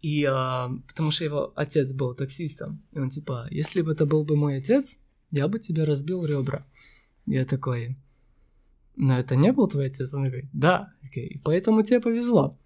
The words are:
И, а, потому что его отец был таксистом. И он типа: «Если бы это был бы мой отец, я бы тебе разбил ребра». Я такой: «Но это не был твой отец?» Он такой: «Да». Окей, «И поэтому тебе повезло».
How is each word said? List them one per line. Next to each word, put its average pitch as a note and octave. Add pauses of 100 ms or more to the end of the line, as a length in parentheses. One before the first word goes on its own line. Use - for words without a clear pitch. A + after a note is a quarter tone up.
И, D3+
а, B2+ (180)
потому D#3+
что D3+
его D3
отец D3
был C3
таксистом. - (100)
И D3+
он C3+
типа: B2+
«Если D3+
бы D#3
это D3+
был D3+
бы D3+
мой D3
отец, A#3+ (320)
я C#3+
бы G#3+
тебе D#3+
разбил D3+
ребра». C#3 (600)
Я C3
такой: C3 (1000)
«Но C3
это C3
не E3
был C4
твой C#3
отец?» B2+
Он C#3
такой: C3
«Да». F3 (100)
Окей, B2+
«И -
поэтому G3
тебе A#3
повезло». A#3